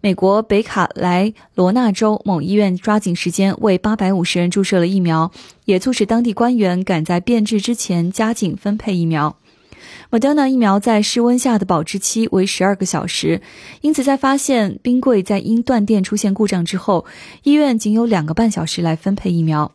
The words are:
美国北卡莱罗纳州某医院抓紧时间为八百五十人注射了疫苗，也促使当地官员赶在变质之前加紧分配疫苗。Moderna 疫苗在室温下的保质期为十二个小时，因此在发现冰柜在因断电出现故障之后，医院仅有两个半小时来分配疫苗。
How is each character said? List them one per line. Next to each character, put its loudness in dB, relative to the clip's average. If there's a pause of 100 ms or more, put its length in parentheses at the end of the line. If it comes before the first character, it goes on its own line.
美 2
国 2
北 0
卡 -2
莱 0 (220)
罗 2
纳 2
州 0
某 -2
医 -2
院 2
抓 0
紧 -2
时 -4
间 0
为 2
八 -2
百 0
五 0
十 -2
人 0
注 0
射 0
了 2
疫 0
苗， 0 (320)
也 2
促 -2
使 0
当 0
地 -2
官 0
员 0
赶 -2
在 -2
变 0
质 0
之 -2
前 -2
加 -2
紧 -2
分 -4
配 -4
疫 0
苗。 -2 (720)
Moderna 2
疫 0
苗 4
在 2
室 0
温 2
下 0
的 0
保 0
质 -6
期 -2
为 2
十 -2
二 2
个 -4
小 -4
时， -2 (400)
因 0
此 0
在 2
发 0
现 0
冰 0
柜 2
在 -2
因 0
断 0
电 2
出 -4
现 0
故 0
障 -2
之 -4
后， -2 (360)
医 2
院 2
仅 0
有 2
两 0
个 -4
半 2
小 -4
时 -4
来 0
分 -2
配 -4
疫 0
苗。 0